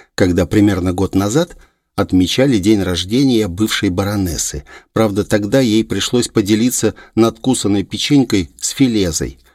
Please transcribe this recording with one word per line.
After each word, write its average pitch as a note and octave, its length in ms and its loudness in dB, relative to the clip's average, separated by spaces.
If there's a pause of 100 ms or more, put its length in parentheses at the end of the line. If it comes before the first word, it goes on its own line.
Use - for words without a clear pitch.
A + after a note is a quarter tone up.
(140)
когда F2+ 320 2
примерно F#2+ 480 2
год F#2 220 -4
назад G#2 420 -2 (380)
отмечали G2+ 640 0
день G2 240 2
рождения G#2+ 640 0
бывшей G2+ 420 -2
баронессы. F#2 760 -4 (280)
Правда, G#2 300 0
тогда G#2+ 380 0
ей A2 220 2
пришлось A#2 440 -2
поделиться G#2+ 680 0 (220)
надкусанной A2 680 0
печенькой A#2 760 0
с - 100 -6
Филезой. F#2 720 -2 (160)